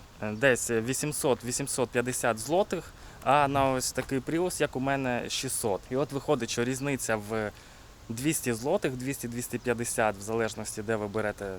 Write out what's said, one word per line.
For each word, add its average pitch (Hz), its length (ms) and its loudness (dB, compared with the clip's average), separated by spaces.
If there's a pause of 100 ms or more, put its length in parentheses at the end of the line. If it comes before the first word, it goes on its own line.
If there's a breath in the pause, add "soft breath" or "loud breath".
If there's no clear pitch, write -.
(220)
е, 107 100 -2
десь 120 380 4
вісімсот-вісімсот 127 1160 0
п'ятдесят 120 520 0
злотих, 165 540 0 (320 loud breath)
а 139 240 6
на 139 220 4
ось 131 220 0
такий 131 260 -2
Prius, 165 420 0
як 147 160 2
у 127 40 -2
мене, 135 480 0
шістсот. 113 520 0 (100)
І 127 60 0
от 143 160 0
виходить, 131 380 0
що 120 140 2
різниця 127 520 0
в 107 340 -2 (580 loud breath)
двісті 127 440 0
злотих, 143 400 0
двісті-двісті 123 680 -6
п'ятдесят, 113 580 0
в 98 40 -12
залежності, 110 600 -2
де 110 140 0
ви 104 120 -2
берете 101 500 -2